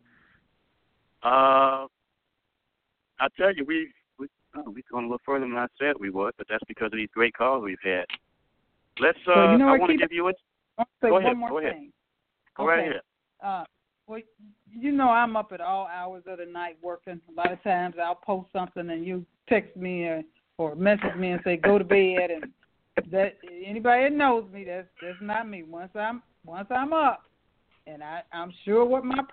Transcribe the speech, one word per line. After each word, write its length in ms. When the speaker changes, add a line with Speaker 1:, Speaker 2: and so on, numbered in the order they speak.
Speaker 1:
uh, 640
I 160
tell 200
you, 100
we, 240
we, 80
oh, 140
we've 220
gone 140
a 20
little 180
further 200
than 120
I 80
said 200
we 120
would, 260
but 100
that's 200
because 200
of 100
these 160
great 200
calls 300
we've 200
had. 220
Let's, 260
Speaker 2:
So, 80
you 80
Speaker 1:
uh, 160
Speaker 2:
know 120
Speaker 1:
I 20
Speaker 2:
what, 100
Speaker 1:
wanna 120
Speaker 2:
keep 80
Speaker 1:
give 100
you 180
a, 40
Speaker 2:
I'll 80
say 80
Speaker 1:
go 40
Speaker 2:
one 100
Speaker 1:
ahead, 140
Speaker 2:
more 120
Speaker 1:
go 100
ahead. 140
Speaker 2:
thing. 180
Speaker 1:
Go 120
right 120
Speaker 2:
Okay. 100
Speaker 1:
ahead. 120
Speaker 2:
Uh, 200
well, 140
you 200
know 180
I'm 260
up 160
at 100
all 260
hours 400
of 100
the 80
night 360
working. 380
A 60
lot 160
of 120
times 400
I'll 120
post 380
something 360
and 160
you 200
text 260
me 280
or, 180
or 160
message 420
me 140
and 120
say, 140
"Go 220
to 40
bed." 460
And 840
that, 260
anybody 380
that 100
knows 400
me, 120
that's, 220
that's 200
not 280
me. 140
Once 320
I'm, 260
once 240
I'm 240
up, 300
and 160
I, 180
I'm 220
sure 200
what 180
my 300